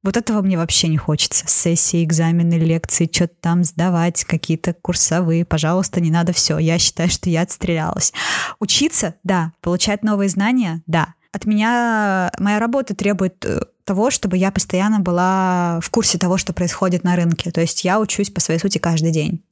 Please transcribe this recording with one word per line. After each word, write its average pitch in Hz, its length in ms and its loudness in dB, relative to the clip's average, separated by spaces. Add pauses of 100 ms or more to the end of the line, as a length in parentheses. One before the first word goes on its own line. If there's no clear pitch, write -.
Вот 196 140 -2
этого 226 260 0
мне 190 160 2
вообще 165 300 2
не 156 100 2
хочется. - 520 0
Сессии, 170 560 2
экзамены, 165 480 2
лекции, 165 520 0
че-то 170 360 -2
там 175 240 2
сдавать, 170 580 0
какие-то 160 500 -2
курсовые. 170 720 0
Пожалуйста, 170 560 0
не 170 100 2
надо 170 220 2
все. 156 260 0
Я 165 220 2
считаю, - 300 0
что - 200 -2
я 165 120 2
отстрелялась. - 720 -2 (480)
Учиться, 214 540 0 (100)
да. 175 260 0 (100)
Получать 202 420 -2
новые 202 260 2
знания, 190 580 0
да. 165 280 -2 (180)
От - 120 -10
меня 214 960 0
моя 208 200 0
работа 233 360 -2
требует, 190 500 -2
э, - 140 -2 (240)
того, 202 280 0
чтобы 185 260 -2
я 190 140 2
постоянно 202 480 0
была 180 840 0
в - 80 -8
курсе - 280 0
того, 185 200 0
что 185 160 -4
происходит 180 500 -2
на 175 120 2
рынке. 170 360 0
То - 100 -2
есть - 220 -2
я 185 160 2
учусь 208 300 -2
по - 100 -6
своей 165 200 0
сути 196 180 -2
каждый 165 340 0
день. 160 400 -2